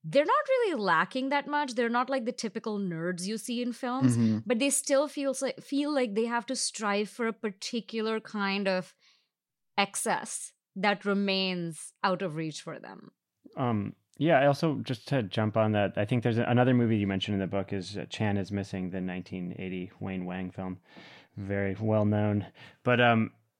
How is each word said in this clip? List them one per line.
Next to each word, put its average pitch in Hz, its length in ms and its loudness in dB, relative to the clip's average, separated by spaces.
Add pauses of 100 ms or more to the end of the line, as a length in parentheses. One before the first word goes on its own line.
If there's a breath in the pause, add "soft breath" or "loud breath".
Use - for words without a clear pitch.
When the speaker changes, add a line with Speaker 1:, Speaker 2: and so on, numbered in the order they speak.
Speaker 1:
they're 254 220 4
not 554 220 2
really 480 320 2
lacking 190 500 2
that 285 180 0
much. 294 280 -2
They're 240 120 2
not 240 220 0
like 254 160 -2
the 240 60 -4
typical 220 480 -6
nerds 175 460 -4
you 214 120 -4
see 240 240 -4
in 240 100 -4
films, 247 460 2
Speaker 2:
Mm-hmm. 110 280 2
Speaker 1:
but 233 140 2
they 277 100 2
still 285 380 2
feels 277 340 -4
like, 254 200 -6
feel 285 320 -2
like 254 220 0
they 226 100 0
have 233 200 -4
to 262 100 -4
strive 208 540 -2
for 233 180 -4
a 226 60 -2
particular 220 840 -4
kind 196 480 -2
of 185 260 -2 (840 soft breath)
excess - 720 -2 (240)
that 202 280 0
remains 190 880 -2 (120)
out 190 180 2
of 156 140 -4
reach 156 260 -6
for 160 180 -12
them. - 320 -18 (440)
Speaker 3:
Um, 110 380 0 (240)
yeah, 151 220 6
I 139 60 6
also, 143 300 2
just 113 320 -6
to 135 140 2
jump 107 340 0
on 110 160 4
that, 101 240 2
I 104 80 0
think 117 180 0
there's 117 160 2
a-, 117 60 2
another 123 300 4
movie 117 220 4
you 101 100 2
mentioned 98 280 0
in 98 60 0
the 95 60 0
book 95 260 -4
is, 98 240 -6
uh, 82 120 -8
Chan 104 280 0
is 95 160 -2
Missing, 95 380 -4
the 95 100 -6
nineteen 92 580 -6
eighty 92 320 -6 (100)
Wayne 95 260 -4
Wang 90 240 -6
film. 92 280 -8 (580 loud breath)
Very 98 440 -2
well 107 240 4
known, 104 420 2 (360 loud breath)
but, 123 180 4
um, 117 320 6 (280)